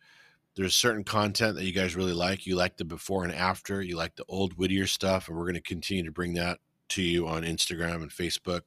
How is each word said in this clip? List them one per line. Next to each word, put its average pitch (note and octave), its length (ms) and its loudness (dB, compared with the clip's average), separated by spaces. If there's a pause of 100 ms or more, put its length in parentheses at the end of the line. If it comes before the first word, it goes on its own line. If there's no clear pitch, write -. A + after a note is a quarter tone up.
(560)
there's F#2 180 2
certain G#2+ 300 4
content G#2 520 2
that F#2 100 -4
you F#2 60 0
guys F#2 220 2
really F#2 200 0
like. F#2 320 0
You F#2 100 2
like F2+ 220 0
the F2+ 80 -4
before F2+ 380 -2
and F2 100 4
after, F#2+ 480 0
you F2 160 -4
like E2 180 -4
the - 100 -12
old F#2 280 0
Whittier F#2+ 320 2
stuff, F#2+ 420 0
and E2 80 -8
we're E2+ 80 -4
gonna F2 160 -2
continue F2+ 440 -4
to D#2 80 -8
bring F2 200 -2
that F2 280 -2 (260)
to - 160 -2
you E2+ 240 2
on E2 180 -2
Instagram E2 580 -2
and D2 80 -10
Facebook F2 560 -4